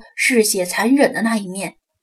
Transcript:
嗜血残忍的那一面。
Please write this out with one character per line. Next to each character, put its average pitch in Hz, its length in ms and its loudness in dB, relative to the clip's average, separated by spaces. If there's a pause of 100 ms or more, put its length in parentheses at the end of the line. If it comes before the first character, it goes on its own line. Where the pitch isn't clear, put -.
(160)
嗜 233 280 2
血 196 220 -2
残 214 300 0
忍 277 180 4
的 - 80 -4
那 226 160 0
一 202 100 -6
面。 180 280 -10 (280)